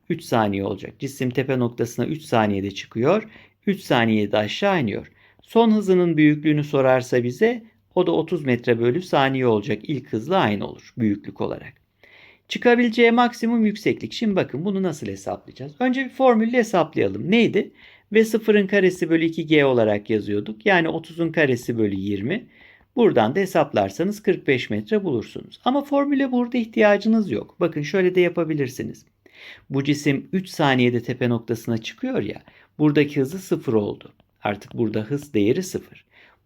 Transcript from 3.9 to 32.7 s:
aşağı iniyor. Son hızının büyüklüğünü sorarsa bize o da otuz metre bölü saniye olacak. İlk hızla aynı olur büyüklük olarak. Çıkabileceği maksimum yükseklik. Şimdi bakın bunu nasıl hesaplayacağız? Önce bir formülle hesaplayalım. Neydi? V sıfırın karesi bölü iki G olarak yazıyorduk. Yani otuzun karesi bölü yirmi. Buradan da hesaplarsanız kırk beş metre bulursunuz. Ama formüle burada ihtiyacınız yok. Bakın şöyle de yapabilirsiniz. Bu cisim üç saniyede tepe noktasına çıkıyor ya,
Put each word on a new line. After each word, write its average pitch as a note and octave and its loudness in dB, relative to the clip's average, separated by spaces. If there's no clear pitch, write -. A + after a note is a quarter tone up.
aşağı E3+ 0
iniyor. A2 -6
Son A3+ 2
hızının F#3 2
büyüklüğünü D3+ 4
sorarsa C3 2
bize A3 0
o F3+ 2
da E3+ 0
otuz D#3+ -2
metre A#2+ 2
bölü B2 0
saniye C3+ 0
olacak. G#2+ 0
İlk C3 -8
hızla C3+ -2
aynı G#2 0
olur - -18
büyüklük G#2 -2
olarak. - -8
Çıkabileceği A#3+ 4
maksimum A#3 2
yükseklik. G3+ -2
Şimdi G#3 -2
bakın D#3 -2
bunu F#3+ -2
nasıl D3+ -6
hesaplayacağız? G2+ -12
Önce B3+ -2
bir B3 -10
formülle A#3+ 2
hesaplayalım. D#3 0
Neydi? G#3+ 2
V A3 4
sıfırın G#3+ 2
karesi F#3 2
bölü E3 2
iki D#3+ -4
G D3+ 4
olarak G#2+ 2
yazıyorduk. G#2 -4
Yani F3 2
otuzun D#3+ -6
karesi C3 0
bölü G#2 0
yirmi. G2+ -4
Buradan C3 2
da G3 0
hesaplarsanız E3+ -2
kırk - -2
beş B2+ 0
metre F#3+ -4
bulursunuz. - -8
Ama C#4 0
formüle C#4 0
burada A#3+ -2
ihtiyacınız G#3+ 2
yok. - -6
Bakın E3 0
şöyle F3+ 0
de F3+ 6
yapabilirsiniz. D#3+ -2
Bu C3+ -2
cisim C#3+ -2
üç F#3 -4
saniyede B2 2
tepe B2 -2
noktasına A#2 -2
çıkıyor A#3+ -6
ya, - -10